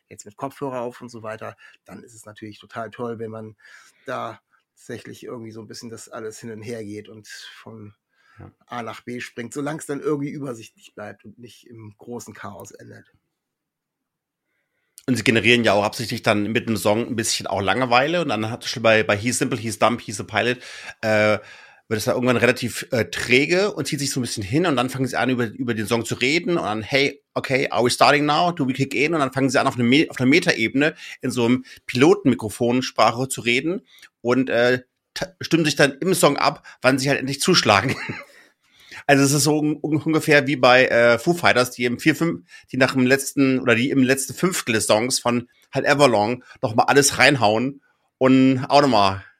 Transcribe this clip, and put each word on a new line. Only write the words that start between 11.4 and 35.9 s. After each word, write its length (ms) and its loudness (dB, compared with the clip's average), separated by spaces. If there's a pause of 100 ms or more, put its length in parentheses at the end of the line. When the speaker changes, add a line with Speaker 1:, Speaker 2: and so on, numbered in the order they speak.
Speaker 1:
im 280 -20
großen 380 -16
Chaos 380 -18
endet. 400 -20 (1900)
Speaker 2:
Und 100 0
sie 60 -4
generieren 420 4
ja 100 4
auch 100 2
absichtlich 380 -6
dann 280 0
mit 160 -4
einem 100 -2
Song 300 0
ein 100 -8
bisschen 300 -6
auch 140 -4
Langeweile 600 0
und 100 -4
dann 200 -2
hat 140 -10
zum 180 -8
Beispiel 220 6
bei, 120 2
bei 0 -
He's 220 -4
Simple, 200 -2
He's 200 -8
Dumb, 220 0
He's 200 -12
a 40 -10
Pilot, 340 -2 (440)
äh, 360 2 (500)
wird 100 -4
es 80 -4
dann 80 0
irgendwann 240 0
relativ, 520 0
äh, 200 0
träge 640 2
und 120 -8
zieht 140 -4
sich 100 -4
so 80 -4
ein 40 -2
bisschen 200 -6
hin 220 0
und 120 0
dann 120 0
fangen 180 -4
sie 100 -6
an, 120 0
über, 160 0
über 300 -4
den 120 -4
Song 200 0
zu 80 -4
reden 420 0
und 80 -4
dann, 160 -4
"Hey, 420 -2 (120)
okay, 340 -2
are 160 0
we 60 2
starting 340 4
now? 280 0
Do 140 -2
we 60 -2
kick 220 -4
in?" 180 0
Und 80 0
dann 140 -2
fangen 160 0
sie 100 2
an, 60 0
auf 80 0
eine 100 0
Me-, 240 4
auf 100 -14
einer 80 2
Metaebene 680 2 (260)
in 100 -6
so 140 0
einem 220 2 (180)
Pilotenmikrofonsprache 1400 2
zu 140 -10
reden 400 -2 (400)
und, 260 2
äh, 360 2 (280)
t-, 140 -8 (160)
stimmen 240 0
sich 100 -2
dann 240 2